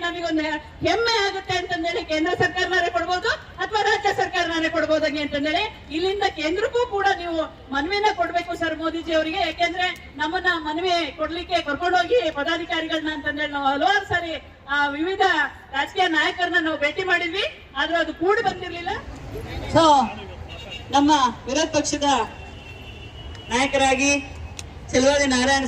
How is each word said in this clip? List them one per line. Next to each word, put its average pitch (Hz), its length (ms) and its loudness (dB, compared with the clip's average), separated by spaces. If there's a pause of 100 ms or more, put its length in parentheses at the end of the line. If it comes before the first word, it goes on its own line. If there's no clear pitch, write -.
ನಮಗೊಂದು 339 400 -2 (440)
ಹೆಮ್ಮೆ 427 400 2
ಆಗುತ್ತೆ 381 300 -2
ಅಂತಂದೇಳಿ 349 440 -2 (100)
ಕೇಂದ್ರ 311 200 2 (100)
ಸರ್ಕಾರನಾರೇ 359 540 2
ಕೊಡ್ಬೋದು 359 340 0 (340)
ಅಥವಾ 403 180 0
ರಾಜ್ಯ 403 380 2
ಸರ್ಕಾರನಾರೇ 330 500 0
ಕೊಡ್ಬೋದಾಗಿ 311 520 2
ಅಂತಂದೇಳಿ 302 760 -2
ಇಲ್ಲಿಂದ 381 280 0 (160)
ಕೇಂದ್ರಕ್ಕೂ 415 460 0 (100)
ಕೂಡ 392 120 2 (140)
ನೀವು 339 160 -4 (360)
ಮನವಿನ 370 320 0 (140)
ಕೊಡ್ಬೇಕು 349 400 -2
ಸರ್ 320 180 -2
ಮೋದಿಜಿ 320 360 -4
ಅವರಿಗೆ. 320 360 0
ಯಾಕೆಂದ್ರೆ 349 380 0 (340)
ನಮ್ಮನ್ನ 349 260 -2 (200)
ಮನವಿ 339 500 0
ಕೊಡ್ಲಿಕ್ಕೆ 330 440 -2
ಕರ್ಕೊಂಡೋಗಿ 349 720 2
ಪದಾಧಿಕಾರಿಗಳನ್ನ 320 840 -2
ಅಂತಂದೇಳಿ 294 400 -4
ನಾವು 277 160 0
ಹಲವಾರು 381 400 0
ಸಾರಿ 339 200 -2 (360)
ಆ 285 180 2
ವಿವಿಧ 330 340 -2 (540)
ರಾಜಕೀಯ 311 320 0
ನಾಯಕರನ್ನ 339 600 2
ನಾವು 320 100 0
ಭೇಟಿ 302 260 -2
ಮಾಡಿದ್ವಿ, 349 420 0 (300)
ಆದ್ರೆ 311 220 0
ಅದು 320 160 0
ಕೂಡಿ 403 280 2
ಬಂದಿರ್ಲಿಲ್ಲ. 359 480 -4 (840)
So, 320 80 10 (1120)
ನಮ್ಮ 285 160 6 (360)
ವಿರೋಧ 302 300 0
ಪಕ್ಷದ 285 260 0 (1500)
ನಾಯಕರಾಗಿ 269 640 4 (800)
ಚೆಲುವಾದಿ 285 360 6
ನಾರಾಯಣ 262 400 4